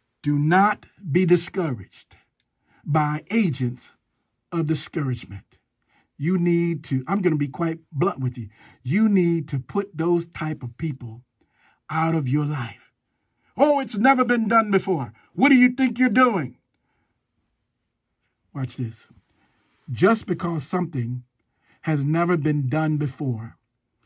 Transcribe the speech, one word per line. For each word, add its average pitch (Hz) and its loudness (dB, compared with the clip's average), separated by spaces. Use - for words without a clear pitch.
do 147 0
not 185 2
be 180 2
discouraged 165 -2
by 151 0
agents 139 -2
of 165 -2
discouragement. 135 -6
You 175 0
need 170 0
to, 131 -2
I'm 196 0
gonna 170 2
be 143 -2
quite 165 -4
blunt 160 -2
with 127 -4
you, 107 -10
you 196 2
need 170 2
to 139 -4
put 196 -6
those 170 0
type 156 -8
of 120 -12
people 127 -8
out 160 -2
of 156 -2
your 147 0
life. 143 -8
"Oh, 285 4
it's 226 -8
never 254 4
been 226 0
done 220 2
before. 180 0
What 262 4
do 269 6
you 247 6
think 254 0
you're 254 4
doing?" 208 2
Watch 131 -8
this. 113 -10
Just 180 2
because 170 -4
something 127 -4
has 151 -2
never 170 2
been 147 0
done 156 0
before 131 -6